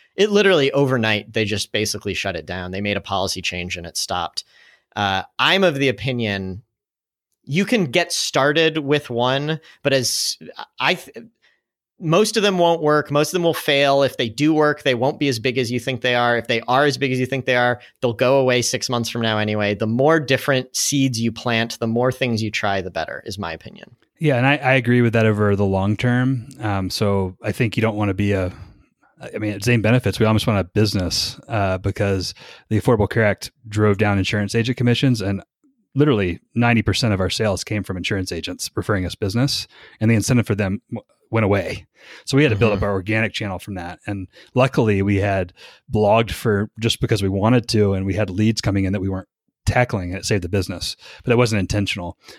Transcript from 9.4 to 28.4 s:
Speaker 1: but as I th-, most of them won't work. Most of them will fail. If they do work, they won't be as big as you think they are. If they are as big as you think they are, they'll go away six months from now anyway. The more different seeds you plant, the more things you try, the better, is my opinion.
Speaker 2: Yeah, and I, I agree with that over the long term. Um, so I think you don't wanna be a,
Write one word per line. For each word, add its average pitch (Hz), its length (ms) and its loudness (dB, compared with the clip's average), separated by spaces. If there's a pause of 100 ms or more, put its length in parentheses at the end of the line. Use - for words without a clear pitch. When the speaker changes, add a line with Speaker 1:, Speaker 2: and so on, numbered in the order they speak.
Speaker 1:
but 139 120 0
as - 440 -2 (420)
I 143 160 0
th-, - 300 -18 (760)
most 208 380 2
of 202 60 0
them 196 140 2
won't 170 240 2
work. 151 300 0
Most 147 180 2
of - 40 -10
them 175 100 0
will 165 100 2
fail. 139 500 2
If 127 140 -2
they 120 120 -2
do 147 240 2
work, 151 300 2
they 131 120 2
won't 131 240 -2
be 147 80 0
as 120 120 0
big 123 180 -2
as 120 140 -2
you 123 80 -2
think 123 220 -6
they 123 140 0
are. 120 220 2
If 113 100 -4
they 117 140 0
are 131 240 2
as 135 120 0
big 135 140 -2
as 127 80 0
you 127 60 0
think 131 200 -4
they 127 100 2
are, 123 260 2 (200)
they'll 120 120 0
go 131 260 4
away 127 220 2
six - 280 -4
months 120 200 -2
from 117 120 -6
now 110 160 0
anyway. 107 380 0
The 107 120 -2
more 139 320 4
different 131 560 -2
seeds 135 440 0
you 117 120 0
plant, 117 480 -4
the 117 80 -2
more 120 240 2
things 117 300 -2
you 107 100 -4
try, 98 300 -2
the 90 100 -8
better, 80 340 -8
is 98 120 -10
my 85 140 -8
opinion. - 440 -16 (240)
Speaker 2:
Yeah, 147 180 2
and 123 80 2
I, 143 120 4
I 131 160 2
agree 123 280 4
with 117 120 2
that 113 120 4
over 104 300 2
the 101 100 2
long 95 300 0
term. 123 540 0 (100)
Um, 98 300 -4
so 98 540 -2
I 107 80 -4
think 110 260 -2
you 110 40 -2
don't 110 140 0
wanna 104 180 0
be 101 200 0
a, 92 180 -2 (720)